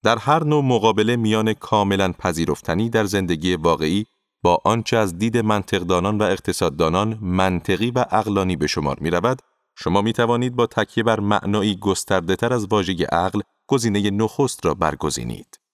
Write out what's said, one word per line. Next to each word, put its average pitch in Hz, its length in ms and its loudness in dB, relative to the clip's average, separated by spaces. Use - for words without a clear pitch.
در 113 140 2
هر 151 260 0
نوع 147 200 2
مقابله 110 520 4
میان 110 380 2
کاملاً 98 580 0
پذیرفتنی 85 800 -2
در 113 140 2
زندگی 90 520 0
واقعی 82 500 0
با 87 240 4
آنچه 113 320 2
از 95 200 0
دید 110 200 0
منطقدانان 98 800 0
و 104 60 2
اقتصاددانان 90 1000 0
منطقی 92 680 0
و 127 80 -2
عقلانی 98 560 0
به 76 120 -2
شمار 73 340 -4
می‌رود، 87 400 0
شما 92 260 0
می‌توانید 120 540 0
با 120 120 0
تکیه 110 360 -2
بر 110 160 2
معنایی 104 560 0
گسترده‌تر 95 800 -2
از 110 120 -2
واژه 95 400 0
عقل، 92 360 -2
گزینه 104 420 0
نخست 110 560 -2
را 78 80 2
برگزینید. - 840 -4